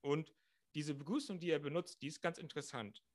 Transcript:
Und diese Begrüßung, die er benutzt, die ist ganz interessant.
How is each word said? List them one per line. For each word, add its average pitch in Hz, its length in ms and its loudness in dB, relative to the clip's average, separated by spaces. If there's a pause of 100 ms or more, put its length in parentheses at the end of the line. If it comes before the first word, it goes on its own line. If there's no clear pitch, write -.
Und 147 320 2 (420)
diese 151 180 0
Begrüßung, 180 460 -2
die 170 100 0
er 151 100 6
benutzt, 147 420 -2
die 139 60 -4
ist - 140 -6
ganz 170 160 2
interessant. 135 680 -6 (120)